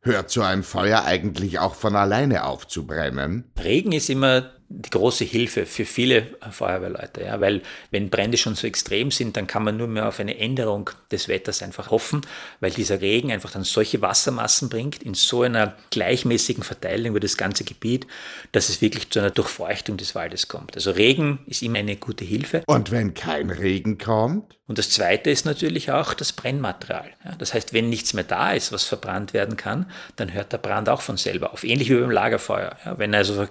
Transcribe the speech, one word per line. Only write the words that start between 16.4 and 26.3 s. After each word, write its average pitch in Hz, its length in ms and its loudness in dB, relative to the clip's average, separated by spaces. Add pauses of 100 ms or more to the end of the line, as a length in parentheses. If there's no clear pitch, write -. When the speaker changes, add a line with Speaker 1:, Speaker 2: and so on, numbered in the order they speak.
Speaker 2:
Verteilung 101 440 -4
über 104 140 2
das 101 160 0
ganze 104 260 -2
Gebiet, - 440 -2 (440)
dass 104 160 4
es - 140 0
wirklich - 280 0
zu - 100 2
einer 101 120 2
Durchfeuchtung 101 640 -2
des - 200 -6
Waldes 87 340 -4
kommt. - 260 -12
Also 95 160 -2
Regen 135 540 4
ist - 180 -6
immer 117 160 0
eine 104 160 -4
gute 107 300 -10
Hilfe. 135 420 -2
Speaker 1:
Und 123 240 4
wenn 107 220 2
kein 90 360 -4
Regen 95 480 0
kommt? 117 600 0 (100)
Speaker 2:
Und 104 100 -4
das 107 120 -2
Zweite 101 400 2
ist - 160 2
natürlich 147 460 0
auch 143 220 0
das - 200 -4